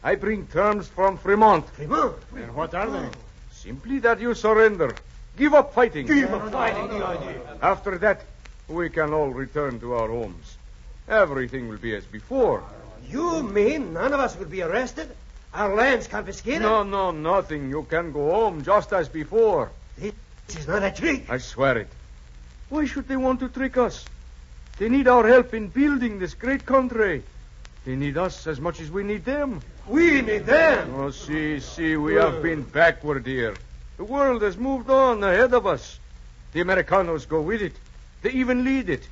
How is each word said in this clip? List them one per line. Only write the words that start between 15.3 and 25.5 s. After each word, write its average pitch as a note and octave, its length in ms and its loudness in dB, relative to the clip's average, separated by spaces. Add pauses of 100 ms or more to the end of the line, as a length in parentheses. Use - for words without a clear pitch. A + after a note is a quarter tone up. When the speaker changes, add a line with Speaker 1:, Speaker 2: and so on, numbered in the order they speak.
Speaker 2:
Our G3 220 -2
lands A#3+ 320 2
confiscated? G#3 560 -6
Speaker 1:
No, G#3+ 200 4
no, G3 280 -2
nothing. D#3+ 580 -2
You D3 140 -6
can D#3+ 300 -4
go D3 180 0
home F#3 340 0
just G3+ 300 2
as E3+ 140 0
before. E3 640 2 (280)
Speaker 2:
This G3+ 160 -8 (340)
is D3+ 180 -10
not G3 160 -2
a F#3+ 100 -2
trick. - 360 -4
Speaker 1:
I A#2+ 80 -2
swear B2+ 400 0
it. G#2 120 -4 (840)
Why D4 160 0
should C4+ 200 -6
they C4+ 100 -4
want B3+ 240 0
to C4 100 -6
trick C4 260 -4
us? A#3+ 260 0 (760)
They G#3 100 -2
need B3+ 200 4
our A#3+ 180 8
help A#3+ 260 8